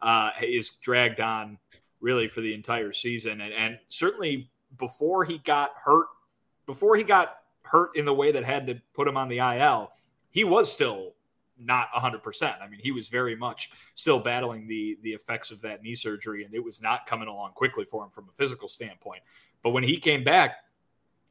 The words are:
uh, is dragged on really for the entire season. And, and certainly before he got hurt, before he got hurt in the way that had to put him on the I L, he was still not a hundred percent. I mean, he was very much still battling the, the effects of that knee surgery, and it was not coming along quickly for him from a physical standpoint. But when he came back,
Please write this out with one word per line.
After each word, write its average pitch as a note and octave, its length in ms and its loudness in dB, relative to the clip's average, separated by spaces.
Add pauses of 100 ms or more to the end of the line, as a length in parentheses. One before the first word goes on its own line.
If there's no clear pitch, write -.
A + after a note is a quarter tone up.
uh, A2+ 260 2 (140)
is A#2+ 260 -2 (120)
dragged A#2+ 400 2
on A2 360 -4 (440)
really A#2 260 0
for A2+ 140 -8
the A2 120 -4
entire G#2+ 400 -6
season. A2+ 480 -6
And, G#2+ 100 -12
and A2+ 360 -4
certainly E3 640 -4 (260)
before D#3+ 480 0
he D#3+ 140 -6
got C#3+ 320 0 (120)
hurt, D#3 220 8 (600)
before G3+ 280 4
he G#3+ 60 4
got G3 360 4 (260)
hurt E3+ 320 4
in D3 100 0
the C#3+ 80 4
way C#3+ 180 6
that C3 120 0
had C3+ 240 -2
to A#2+ 120 -6 (140)
put C#3+ 140 0
him C3+ 100 0
on C3 100 -2
the B2 120 -4
I B2 200 2
L, A#2+ 320 4 (400)
he G3+ 120 2
was F#3+ 280 4
still G2 420 -2 (440)
not A#2+ 360 0
a A#2+ 60 0
hundred A#2+ 240 -2
percent. A#2+ 380 -4
I G2+ 60 -16
mean, G#2 140 -20
he C3+ 100 -4
was A#2+ 180 -10
very B2 260 -2
much A#2 360 -10 (240)
still C#3 240 2
battling A#2+ 480 -4
the, G#2+ 360 -6
the A2 80 -6
effects A2 400 -10
of G2+ 100 -20
that G#2+ 220 -12
knee A2+ 120 -10
surgery, G#2 500 -10
and G#2 80 -16
it A#2 100 -6
was A2 180 -14
not A2+ 240 -4
coming A2+ 220 -6
along G2+ 260 -12
quickly B2 320 -4
for G#2+ 180 -10
him G2 80 -18
from G2 180 -20
a - 20 -20
physical B2 360 -6
standpoint. F#2+ 540 -16 (420)
But A#2 80 2
when B2+ 120 0
he D3 140 0
came D3 260 0
back, D3 340 4 (720)